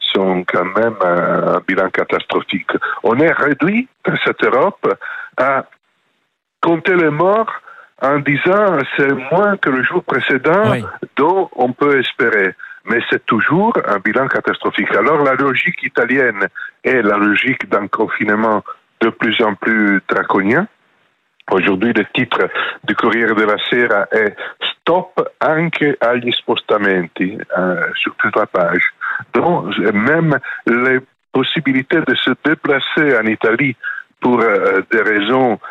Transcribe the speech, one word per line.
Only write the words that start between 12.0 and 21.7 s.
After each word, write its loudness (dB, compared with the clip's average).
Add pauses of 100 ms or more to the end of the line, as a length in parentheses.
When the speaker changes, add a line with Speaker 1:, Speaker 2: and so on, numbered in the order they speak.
Speaker 1:
espérer. 0 (340)
Mais 0 (100)
c'est -2
toujours 2 (160)
un 0
bilan 0
catastrophique. -2
Alors 2
la 2
logique -2
italienne 0 (380)
est 2
la 2
logique 0
d'un -2
confinement 0 (380)
de 2
plus -2
en 0
plus 0
draconien. 0 (840)
Aujourd'hui, 2